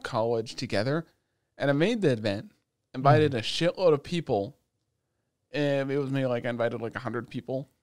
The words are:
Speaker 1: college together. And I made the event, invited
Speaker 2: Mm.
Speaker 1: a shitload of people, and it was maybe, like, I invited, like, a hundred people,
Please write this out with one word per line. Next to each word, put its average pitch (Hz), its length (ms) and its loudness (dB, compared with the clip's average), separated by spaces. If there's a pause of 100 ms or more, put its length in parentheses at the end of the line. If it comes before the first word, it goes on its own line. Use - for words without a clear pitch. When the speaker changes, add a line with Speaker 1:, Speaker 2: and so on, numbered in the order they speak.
Speaker 1:
college 117 520 -2
together. 127 500 -2 (520)
And 139 120 0
I 143 40 4
made 202 280 2
the 160 100 4
event, 107 400 -2 (420)
invited 143 400 4
Speaker 2:
Mm. 120 60 -2
Speaker 1:
a - 20 -4
shitload 170 520 2
of 139 100 0
people, 135 540 -2 (960)
and 139 400 0
it 139 80 0
was 135 120 -2
maybe, 135 160 0
like, 120 180 -2
I 123 40 -2
invited, 117 320 -2
like, 110 140 -6
a - 40 -8
hundred 120 300 -6
people, 131 400 -8 (140)